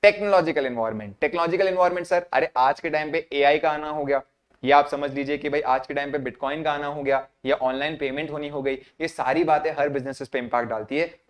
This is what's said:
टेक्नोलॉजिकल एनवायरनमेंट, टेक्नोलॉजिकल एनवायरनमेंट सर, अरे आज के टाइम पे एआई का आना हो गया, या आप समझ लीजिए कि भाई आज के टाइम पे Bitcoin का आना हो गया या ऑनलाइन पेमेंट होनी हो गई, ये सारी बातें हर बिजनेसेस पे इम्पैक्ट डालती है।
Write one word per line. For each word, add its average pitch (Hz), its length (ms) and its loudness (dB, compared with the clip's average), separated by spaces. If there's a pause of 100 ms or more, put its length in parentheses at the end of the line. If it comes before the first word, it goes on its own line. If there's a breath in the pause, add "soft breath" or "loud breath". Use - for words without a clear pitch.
टेक्नोलॉजिकल 196 600 4
एनवायरनमेंट, 110 560 -4
टेक्नोलॉजिकल 170 460 2
एनवायरनमेंट 180 400 2
सर, 175 260 2
अरे 139 240 2
आज 131 220 4
के 165 100 -4
टाइम 151 220 -2
पे 160 220 -4
एआई 143 260 6
का 156 100 2
आना 151 200 -4
हो 151 160 -4
गया, 139 160 0 (420)
या 139 140 8
आप 143 100 6
समझ 143 260 -4
लीजिए 139 240 -4
कि 143 120 -6
भाई 147 120 -2
आज 131 260 0
के 147 60 -8
टाइम 143 180 -4
पे 147 80 -4
Bitcoin 139 440 -6
का 151 80 0
आना 143 160 -4
हो 147 160 -8
गया 135 240 0 (180)
या 139 100 2
ऑनलाइन 135 420 -2
पेमेंट 143 340 -6
होनी 147 180 -8
हो 143 120 -8
गई, 135 120 -2
ये 156 340 -8
सारी 143 360 -2
बातें 156 280 2
हर 143 180 -2
बिजनेसेस 135 380 -6
पे 135 120 -4
इम्पैक्ट 120 300 -2
डालती 110 280 -4
है। 170 80 0 (240)